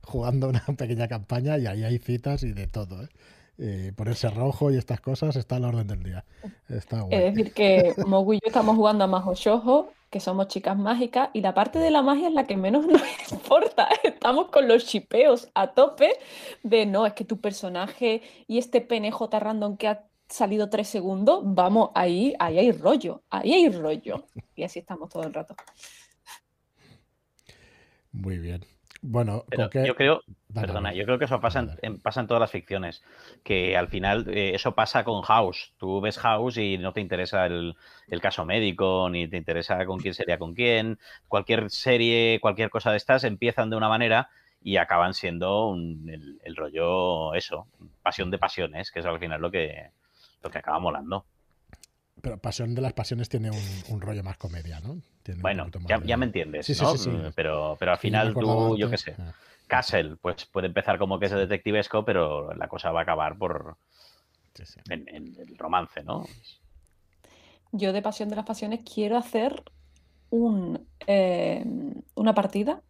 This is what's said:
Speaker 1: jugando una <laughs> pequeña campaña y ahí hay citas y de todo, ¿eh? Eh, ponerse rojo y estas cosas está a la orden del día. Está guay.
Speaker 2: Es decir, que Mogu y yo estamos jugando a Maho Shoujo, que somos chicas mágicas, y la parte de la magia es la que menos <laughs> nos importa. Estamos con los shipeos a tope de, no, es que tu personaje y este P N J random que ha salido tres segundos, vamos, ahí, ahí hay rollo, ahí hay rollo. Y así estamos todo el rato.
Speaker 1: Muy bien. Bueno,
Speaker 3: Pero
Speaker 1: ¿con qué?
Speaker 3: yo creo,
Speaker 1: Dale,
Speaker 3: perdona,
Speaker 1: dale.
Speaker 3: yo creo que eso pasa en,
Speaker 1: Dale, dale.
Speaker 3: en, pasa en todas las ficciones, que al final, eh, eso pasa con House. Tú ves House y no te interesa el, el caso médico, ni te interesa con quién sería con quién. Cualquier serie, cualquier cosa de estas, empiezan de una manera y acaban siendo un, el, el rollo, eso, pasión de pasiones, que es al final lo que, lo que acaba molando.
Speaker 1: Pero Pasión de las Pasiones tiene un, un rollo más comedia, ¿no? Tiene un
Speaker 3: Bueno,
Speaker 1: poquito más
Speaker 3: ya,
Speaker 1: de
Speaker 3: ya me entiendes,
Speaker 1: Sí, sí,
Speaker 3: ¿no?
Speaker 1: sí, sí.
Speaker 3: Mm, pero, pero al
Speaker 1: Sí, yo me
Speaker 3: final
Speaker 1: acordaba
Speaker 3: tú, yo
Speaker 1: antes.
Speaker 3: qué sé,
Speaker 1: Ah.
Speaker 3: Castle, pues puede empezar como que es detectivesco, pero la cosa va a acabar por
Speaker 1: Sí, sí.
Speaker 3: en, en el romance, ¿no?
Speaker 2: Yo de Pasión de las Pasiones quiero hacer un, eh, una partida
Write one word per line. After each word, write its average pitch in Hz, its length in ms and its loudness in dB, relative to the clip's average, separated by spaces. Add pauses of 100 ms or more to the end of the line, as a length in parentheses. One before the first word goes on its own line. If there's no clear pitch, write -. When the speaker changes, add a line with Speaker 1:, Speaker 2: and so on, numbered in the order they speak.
Speaker 1:
jugando 131 480 -2
una 123 160 2
<laughs> 139 120 -2
pequeña 117 300 -2
campaña 123 500 -2
y 127 80 0
ahí 107 200 -4
hay 120 140 0
citas 131 440 -2
y 113 80 -2
de 98 160 -6
todo, 95 340 -6
¿eh? 143 60 -14 (500)
Eh, 95 380 -6
ponerse 110 340 -2
rojo 135 400 0
y 135 60 4
estas 120 240 -2
cosas 135 380 -2
está 127 180 -4
a 127 40 -2
la 123 100 -2
orden 117 180 -2
del 95 160 -6
día. 92 220 -8 (420)
Está 117 340 -6
guay. 101 160 0
Speaker 2:
Es 190 180 2
decir, 214 180 0
que 190 400 6 (120)
Mogu 196 280 4
y 214 40 2
yo 220 100 -2
estamos 220 280 4
jugando 214 300 4
a - 20 2
Maho 185 260 0
Shoujo, 240 600 4 (160)
que 196 100 -6
somos 190 300 -2
chicas 190 280 -2
mágicas, 240 540 0
y 220 80 -4
la 190 140 0
parte 220 260 2
de 330 100 4
la 302 120 6
magia 285 260 2
es 320 60 0
la 285 120 2
que 196 120 -2
menos 220 300 2
<laughs> 349 40 6
nos 294 100 10 (300)
importa. - 560 4 (160)
Estamos 285 460 2
con 269 180 6
los 233 160 6
shipeos 240 720 4
a 196 120 4
tope 294 440 6 (520)
de, 220 220 4
no, 208 200 2
es 208 80 2
que 220 100 -8
tu 214 160 -4
personaje 202 840 -2 (240)
y 226 120 -2
este 240 240 2
P 240 160 -2
N 214 120 -2
J 220 300 -2
random 208 380 -2
que 220 100 -2
ha 208 160 -2 (260)
salido 214 380 0
tres 208 200 -2
segundos, 196 560 2
vamos, 190 500 6
ahí, 180 460 4
ahí 165 180 2
hay 226 140 8
rollo, 208 580 2
ahí - 240 2
hay 349 160 8
rollo. 175 560 -4 (300)
Y - 80 -8
así 175 160 -8
estamos 170 300 -12
todo 165 140 -8
el 156 100 -8
rato. 156 220 -8 (2500)
Speaker 1:
Muy 95 260 -6
bien. 87 280 -8 (360)
Bueno, 117 480 -2
Speaker 3:
Pero 123 140 0
Speaker 1:
¿con 98 60 -2
qué? 135 160 0
Speaker 3:
yo 127 100 0
creo, 139 260 4 (260)
Speaker 1:
Dale, 110 200 -4
Speaker 3:
perdona, 101 220 -4
Speaker 1:
dale. 92 100 -6
Speaker 3:
yo 101 60 -2
creo 123 140 0
que 143 60 0
eso 123 160 -2
pasa 120 180 0
en, 117 80 -4
Speaker 1:
Dale, 76 160 -12
dale. 110 120 -8
Speaker 3:
en, - 60 -18
pasa 120 200 -4
en 110 60 -6
todas 117 120 2
las 113 120 2
ficciones, 92 520 -8 (400)
que 92 320 2
al 90 140 2
final, 101 400 0
eh, 98 260 0
eso - 200 -2
pasa 110 280 2
con 107 200 -4
House. 110 540 2
Tú 95 220 -2
ves 104 200 -2
House 113 380 0
y 98 200 -2
no 90 160 -6
te 107 80 -4
interesa 92 440 -2
el, 85 300 -4 (320)
el 85 140 -6
caso 92 240 -2
médico, 92 640 0
ni 87 180 -4
te 87 80 -10
interesa 85 500 -4
con 92 140 -6
quién 92 140 -6
sería 87 260 -2
con 85 140 -10
quién. 113 460 0 (280)
Cualquier 107 420 0
serie, 117 720 2
cualquier 107 300 0
cosa 110 220 -2
de 107 60 2
estas, 131 280 2
empiezan 113 440 -2
de 113 60 -4
una 110 140 0
manera 113 400 2 (320)
y 95 160 0
acaban 87 360 2
siendo 95 540 -2
un, 82 420 -6
el, 73 320 -16
el 82 140 -14
rollo, 80 800 -2
eso, 82 340 -6 (340)
pasión 92 300 -2
de 98 60 -4
pasiones, 87 520 -4
que 85 120 -8
es 85 40 -6
al 82 140 -4
final 80 220 -8
lo 87 100 -4
que, 76 380 -6 (520)
lo 82 80 -10
que 73 100 -10
acaba 78 200 -4
molando. 85 460 -6 (960)
Speaker 1:
Pero 110 160 -8
Pasión 117 360 -6
de 120 80 -4
las - 120 -4
Pasiones 117 340 -6
tiene 110 240 -4
un, 107 60 -6 (320)
un 107 100 -6
rollo 98 240 -8
más 95 140 -10
comedia, 82 420 -10
¿no? 135 220 -12 (220)
Tiene 90 160 -10
un - 20 -8
Speaker 3:
Bueno, 98 220 -2
Speaker 1:
poquito 90 180 -10
más 87 80 -12
Speaker 3:
ya, 107 80 4
Speaker 1:
de - 100 -4
Speaker 3:
ya 117 80 2
me 127 120 0
entiendes, 78 380 -6
Speaker 1:
Sí, 147 80 -2
sí, 113 100 0
Speaker 3:
¿no? 143 120 4
Speaker 1:
sí, - 40 -2
sí. - 100 -4
Speaker 3:
Mm, 80 260 -4
pero, 76 420 -2
pero 90 140 0
al 87 60 4
Speaker 1:
Sí, - 100 -4
yo 104 40 0
me 110 80 2
Speaker 3:
final 110 100 2
Speaker 1:
acordaba 110 400 2
Speaker 3:
tú, 110 80 2
yo 104 80 0
Speaker 1:
antes. 113 180 -2
Speaker 3:
qué 78 80 -12
sé, - 100 -14
Speaker 1:
Ah. 85 120 -12 (340)
Speaker 3:
Castle, 87 540 0
pues 90 240 -6
puede 92 220 -4
empezar 92 320 0
como 98 200 0
que 101 60 0
es 95 80 0
detectivesco, 101 720 0
pero 76 480 0
la - 160 -8
cosa - 220 -6
va 82 80 0
a 82 40 -2
acabar 78 340 -2
por 80 380 -8 (760)
Speaker 1:
Sí, - 120 -20
sí. - 140 -20 (100)
Speaker 3:
en, 80 200 -10
en 76 280 -18
el - 200 -20
romance, 82 460 -4
¿no? - 220 -8 (1500)
Speaker 2:
Yo 196 180 -2
de 202 100 -2
Pasión 208 280 -6
de 208 80 -6
las 214 80 -6
Pasiones 220 400 -8
quiero 214 320 -2
hacer 233 440 -2 (680)
un, 214 580 0 (200)
eh, 185 580 2 (500)
una 214 200 2
partida 202 540 -2